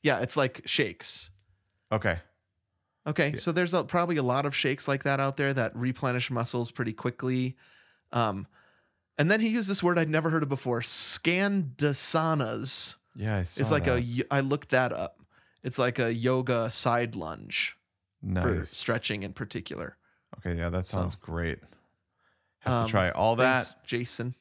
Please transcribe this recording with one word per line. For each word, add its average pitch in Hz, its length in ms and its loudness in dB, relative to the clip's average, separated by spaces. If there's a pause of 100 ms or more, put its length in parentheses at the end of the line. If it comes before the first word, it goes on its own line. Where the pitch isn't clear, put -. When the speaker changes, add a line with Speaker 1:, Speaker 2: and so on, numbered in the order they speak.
Speaker 1:
Yeah, 135 160 4
it's 123 180 -2
like 135 280 0
shakes. - 640 -2 (600)
Speaker 2:
Okay. 87 280 0 (880)
Speaker 1:
Okay, 151 260 2
Speaker 2:
Yeah. - 80 -6
Speaker 1:
so 175 140 0
there's 175 200 2
a, 165 120 2
probably 175 320 0
a 139 60 0
lot 131 220 2
of 139 100 -2
shakes 139 320 -2
like 139 160 0
that 139 180 2
out 135 160 -2
there 139 160 2
that 123 220 0
replenish 123 540 -2
muscles 120 420 -2
pretty 113 220 -4
quickly. 127 640 -2 (560)
Um, 104 360 0 (720)
and 156 140 4
then 220 100 4
he 226 60 2
used 220 220 0
this 202 120 0
word 175 160 4
I'd 160 120 2
never 156 200 2
heard 156 140 2
of 139 60 -2
before, 127 320 0
Skandasanas. 151 2250 0 (200)
Speaker 2:
Yeah, 107 220 -2
I 92 60 0
saw - 180 -6
Speaker 1:
It's 131 100 2
like 147 140 2
Speaker 2:
that. 123 120 4
Speaker 1:
a 123 40 2
y-, 120 280 -2
I 139 120 2
looked 135 280 -2
that 127 240 2
up. - 260 -6 (440)
It's 123 160 -4
like 123 200 2
a 117 140 2
yoga 120 580 0
side 120 440 0
lunge 78 600 -6 (460)
for 98 60 -8 (320)
Speaker 2:
Nice. - 180 -8
Speaker 1:
stretching 110 460 -2
in 98 100 -10
particular. - 640 -10 (400)
Speaker 2:
Okay, 87 200 -4
yeah, 85 120 -2
that 90 180 -2
Speaker 1:
So, 98 120 -4
Speaker 2:
sounds 90 160 -2
great. 82 440 -4 (1000)
Have 127 140 0
to 120 100 4
Speaker 1:
um, 113 60 0
Speaker 2:
try 92 220 4
all 113 240 4
Speaker 1:
thanks, 127 340 4
Speaker 2:
that. - 160 -20
Speaker 1:
Jason. 120 560 -4